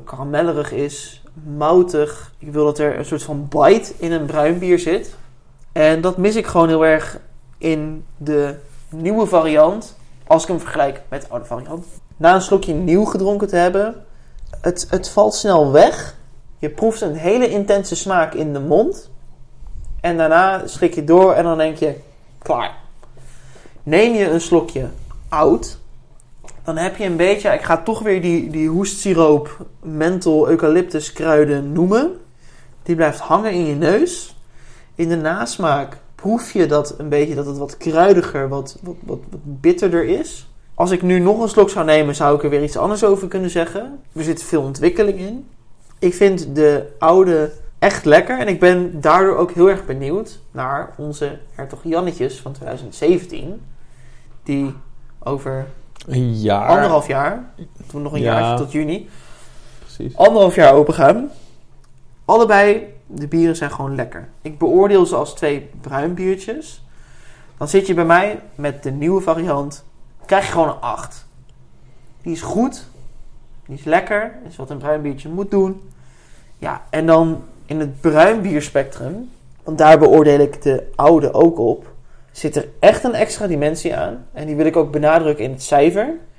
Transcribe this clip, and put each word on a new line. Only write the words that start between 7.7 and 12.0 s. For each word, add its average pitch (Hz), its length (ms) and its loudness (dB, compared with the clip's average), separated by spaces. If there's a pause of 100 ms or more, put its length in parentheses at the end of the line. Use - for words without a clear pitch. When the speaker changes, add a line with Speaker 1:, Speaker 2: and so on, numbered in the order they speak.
Speaker 1:
de 143 380 -2 (340)
nieuwe 190 380 -2
variant 160 680 2 (300)
als 160 160 4
ik - 60 -10
hem 175 120 -4
vergelijk 139 480 -4
met 143 140 -10
de - 60 -18
oude 120 160 -10
variant. 147 420 -12 (300)